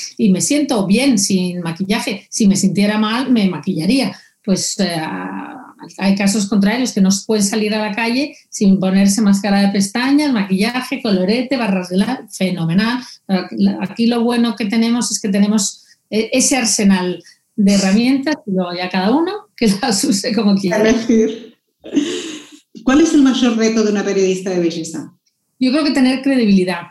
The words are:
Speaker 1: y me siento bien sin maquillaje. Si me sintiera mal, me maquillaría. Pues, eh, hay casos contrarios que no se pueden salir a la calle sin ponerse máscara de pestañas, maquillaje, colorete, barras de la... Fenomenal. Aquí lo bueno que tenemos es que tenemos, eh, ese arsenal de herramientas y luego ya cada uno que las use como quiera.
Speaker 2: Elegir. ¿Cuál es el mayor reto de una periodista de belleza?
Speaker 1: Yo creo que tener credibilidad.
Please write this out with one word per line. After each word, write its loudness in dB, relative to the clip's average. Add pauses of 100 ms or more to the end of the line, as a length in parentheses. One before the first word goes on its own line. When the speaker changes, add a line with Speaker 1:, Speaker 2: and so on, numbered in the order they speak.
(180)
Speaker 1:
y 2
me 2
siento 0
bien 2
sin -2
maquillaje. -4
Si 0
me 4
sintiera 0
mal, 0
me 2
maquillaría. -2 (300)
Pues, -2
eh, -2 (1000)
hay 2
casos 0
contrarios 0
que 0
no 6
se -2
pueden 0
salir -2
a -4
la -6
calle -2 (160)
sin 2
ponerse 2
máscara 2
de 2
pestañas, 0
maquillaje, -2
colorete, 0
barras -2
de -2
la... -2
Fenomenal. -2 (840)
Aquí -2
lo 0
bueno 0
que -4
tenemos 0
es -6
que -4
tenemos, 0 (260)
eh, -2
ese 2
arsenal 0 (360)
de 4
herramientas 2 (100)
y -8
luego -2
ya -6
cada 0
uno 0 (240)
que 0 (120)
las -2
use -2
como 2
quiera. -2 (120)
Speaker 2:
Elegir. 0 (1300)
¿Cuál 4
es 4
el 6
mayor 2
reto 2
de 2
una -2
periodista 0
de 0
belleza? -6 (440)
Speaker 1:
Yo 0
creo 0
que 0
tener 2
credibilidad. 2 (100)